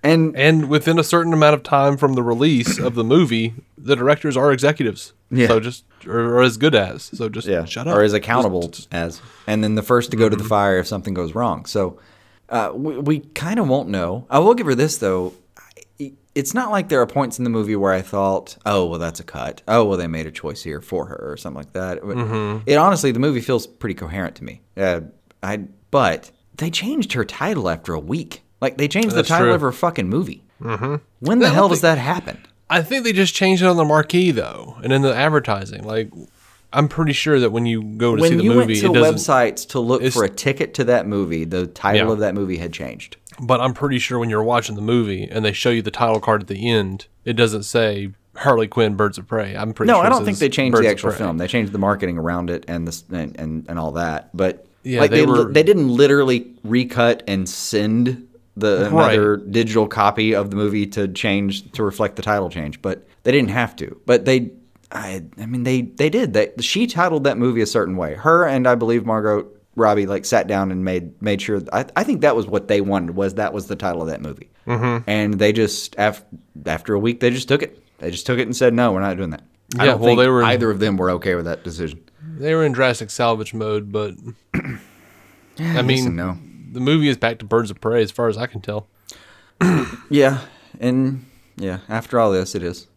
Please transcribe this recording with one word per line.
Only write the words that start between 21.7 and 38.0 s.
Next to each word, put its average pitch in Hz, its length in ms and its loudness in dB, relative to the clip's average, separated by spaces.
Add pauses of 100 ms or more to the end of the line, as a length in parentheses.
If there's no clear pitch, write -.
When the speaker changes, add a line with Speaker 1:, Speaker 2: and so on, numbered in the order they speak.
Speaker 1:
that. 92 260 -8
It, - 40 -16
Speaker 2:
Mm-hmm. 110 680 -6
Speaker 1:
it 139 60 4
honestly, 156 380 2
the 113 60 -2
movie 135 220 0
feels 120 240 -2
pretty - 300 -10
coherent 90 400 -8
to - 80 -18
me. 57 180 -18 (140)
Uh, 92 260 -2 (400)
I, 101 200 -6 (300)
but 117 380 0 (280)
they 165 120 -6
changed 226 440 -4
her 117 100 -2
title 143 460 -4
after 82 240 -6
a 78 60 -4
week. 101 420 -8 (200)
Like, 127 160 -4
they 143 100 0
changed 208 240 0
the - 40 -4
Speaker 2:
That's 165 140 2
Speaker 1:
title 170 180 4
Speaker 2:
true. - 80 4
Speaker 1:
of 156 60 -2
her 131 120 0
fucking 143 340 -2
movie. 120 360 -4 (180)
Speaker 2:
Mm-hmm. 117 340 -6 (240)
Speaker 1:
When 202 200 2
the 233 80 6
Speaker 2:
That 143 60 4
Speaker 1:
hell 185 120 6
Speaker 2:
would 180 100 2
Speaker 1:
does 143 60 -2
Speaker 2:
be 165 60 4
Speaker 1:
that 160 100 4
happen? 147 400 -6 (320)
Speaker 2:
I 165 120 2
think 247 220 -4
they 226 80 0
just 185 240 2
changed 190 260 2
it 185 40 4
on 180 100 6
the 165 80 2
marquee, 156 480 2
though, - 520 -6
and 131 100 0
in 139 80 4
the 135 120 2
advertising. 107 720 0
Like, 107 260 -4 (600)
I'm 143 160 2
pretty 156 240 -2
sure 139 300 2
that 110 100 2
when 117 140 -2
you 113 180 -2
go 110 320 0